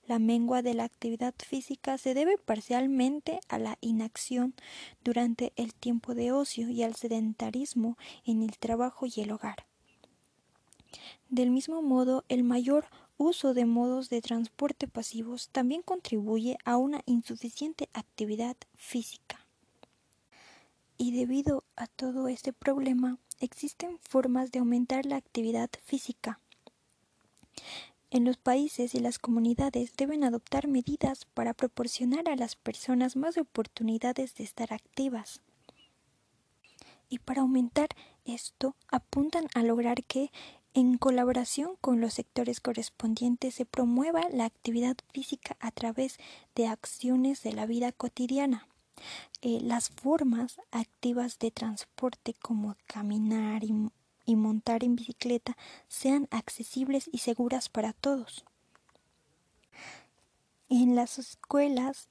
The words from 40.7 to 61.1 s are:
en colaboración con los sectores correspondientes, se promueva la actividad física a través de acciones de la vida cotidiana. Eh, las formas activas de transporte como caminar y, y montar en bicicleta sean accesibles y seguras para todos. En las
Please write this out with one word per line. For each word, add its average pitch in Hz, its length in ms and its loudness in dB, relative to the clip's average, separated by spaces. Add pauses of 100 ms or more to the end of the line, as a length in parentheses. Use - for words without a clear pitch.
en 254 220 8
colaboración 254 840 2
con 240 200 2
los 226 140 0
sectores 240 460 -4
correspondientes, 240 960 -2
se 240 100 -2
promueva 294 640 2
la 247 140 2
actividad 240 520 0 (160)
física - 460 -6
a 226 140 -6
través 247 460 -4 (360)
de 226 140 2
acciones 254 720 0
de 220 100 -4
la 214 140 -4
vida 240 240 0
cotidiana. 247 800 0 (720)
Eh, 233 180 0
las 240 300 0
formas 254 680 0 (100)
activas 240 720 -2
de 226 100 0
transporte - 840 -6
como 208 440 -4 (100)
caminar 214 800 0
y, 214 260 0 (340)
y 226 120 4
montar 220 480 2
en 240 100 4
bicicleta 240 600 -4 (320)
sean 277 420 0
accesibles 262 800 -4
y 240 80 -6
seguras 240 500 -2
para 220 240 -4
todos. - 520 -4 (2250)
En 247 260 6
las 240 240 2